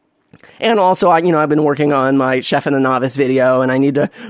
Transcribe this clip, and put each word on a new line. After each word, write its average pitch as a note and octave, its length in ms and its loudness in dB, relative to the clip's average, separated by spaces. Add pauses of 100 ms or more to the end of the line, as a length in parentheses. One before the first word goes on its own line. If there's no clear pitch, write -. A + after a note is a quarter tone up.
(600)
And A3 200 0
also, F#3 300 2
I, E3+ 80 4
you E3+ 140 0
know, D#3 80 2
I've D3+ 100 0
been D3+ 140 2
working D3 280 0
on C3+ 240 0
my C3 260 0
Chef C#3+ 260 -4
and C#3 80 -2
the C3+ 40 0
Novice C3 360 -2
video, C3 460 0
and B2+ 100 0
I C3 80 0
need C#3 160 0
to C#3 160 -2 (180)